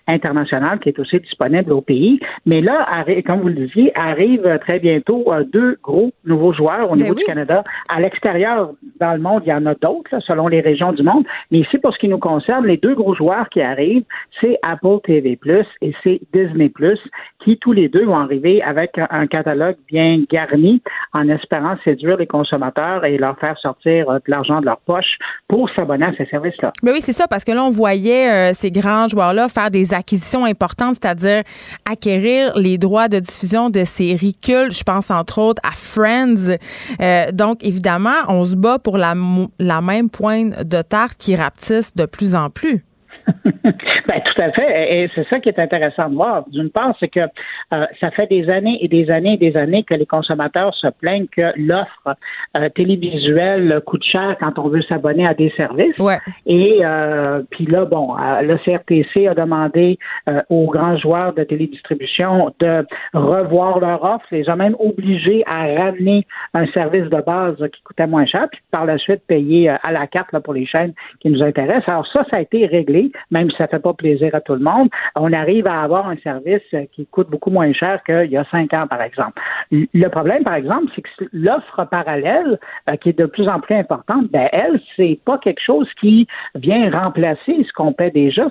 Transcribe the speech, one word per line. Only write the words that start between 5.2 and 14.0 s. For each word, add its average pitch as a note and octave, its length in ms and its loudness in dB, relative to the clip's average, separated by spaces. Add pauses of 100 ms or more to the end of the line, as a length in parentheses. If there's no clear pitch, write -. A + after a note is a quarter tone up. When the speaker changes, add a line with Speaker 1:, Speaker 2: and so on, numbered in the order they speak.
Speaker 1:
euh, D3+ 200 0
deux B3 300 2
gros F#3+ 300 0 (120)
nouveaux D#3+ 300 2
joueurs E3+ 360 0
au D#3+ 40 0
Speaker 2:
Ben D3 80 4
Speaker 1:
niveau D3+ 120 2
Speaker 2:
oui. C#4 80 -4
Speaker 1:
du - 20 0
Canada. E3 400 0 (240)
À E3 120 -2
l'extérieur, F#3 720 0 (300)
dans E3+ 120 0
le E3 60 -2
monde, F#3+ 260 0
il E3 40 -2
y D#3+ 40 2
en D3+ 140 0
a D3+ 80 2
d'autres, - 380 -2
là, C4 120 -2
selon D#3+ 220 0
les E3 140 2
régions C#3+ 320 2
du C#3 100 0
monde. G3+ 220 4 (260)
Mais E3 80 4
ici, E3 200 2
pour C4 140 2
ce - 60 -8
qui - 80 -2
nous F#3+ 120 0
concerne, F3+ 480 0
les F3+ 100 4
deux B3 180 2
gros G3 220 0
joueurs F#3+ 320 0
qui - 120 0
arrivent, D3 440 0 (360)